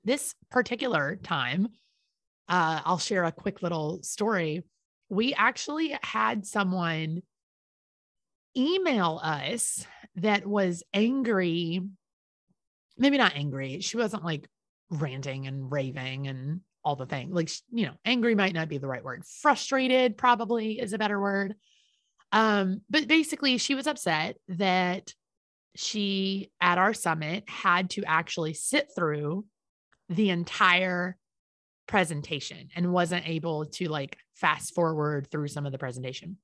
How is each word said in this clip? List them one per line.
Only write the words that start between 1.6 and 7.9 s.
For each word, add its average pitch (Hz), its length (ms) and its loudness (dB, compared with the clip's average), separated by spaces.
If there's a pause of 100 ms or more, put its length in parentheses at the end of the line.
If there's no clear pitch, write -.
uh, 160 360 2
I'll 175 140 2
share 180 260 0
a 165 80 0
quick - 300 -6
little 165 400 -4
story. 180 640 -2 (460)
We 226 240 0
actually 277 680 0
had 220 440 -2
someone 170 760 0 (1400)